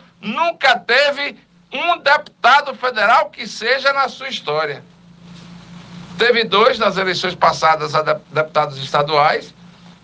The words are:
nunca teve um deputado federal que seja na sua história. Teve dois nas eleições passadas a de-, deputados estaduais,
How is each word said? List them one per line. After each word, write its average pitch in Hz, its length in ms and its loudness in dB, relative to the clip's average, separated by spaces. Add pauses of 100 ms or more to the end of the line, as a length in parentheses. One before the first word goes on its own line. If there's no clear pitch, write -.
(220)
nunca 277 560 0
teve 277 580 0 (380)
um 339 240 -2
deputado 277 800 2
federal 247 540 2
que 240 180 -12
seja 262 460 0
na 269 160 0
sua 262 180 -14
história. 151 560 -4 (1400)
Teve 233 240 0
dois 220 340 2
nas 202 200 -2
eleições 185 360 -2
passadas 156 600 0
a 156 60 2
de-, 151 180 -2 (120)
deputados 147 460 -2
estaduais, 147 800 0 (480)